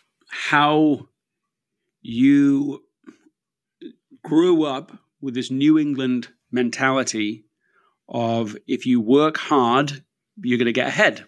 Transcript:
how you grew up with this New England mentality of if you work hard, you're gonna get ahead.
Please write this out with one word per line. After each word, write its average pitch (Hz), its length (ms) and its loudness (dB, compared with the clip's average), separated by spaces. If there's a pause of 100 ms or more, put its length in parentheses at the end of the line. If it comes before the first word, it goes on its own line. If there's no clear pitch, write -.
(300)
how 151 800 0 (960)
you 139 800 2 (1400)
grew 165 400 2
up 143 280 -6 (300)
with 135 120 -8
this 123 160 -6
New 143 300 2
England 131 480 -2 (240)
mentality 120 920 -2 (640)
of 117 460 -4 (120)
if 127 180 -6
you 127 140 2
work 143 380 2
hard, 139 640 0 (380)
you're 123 160 -2
gonna 120 140 0
get 127 160 -2
ahead. 151 400 -2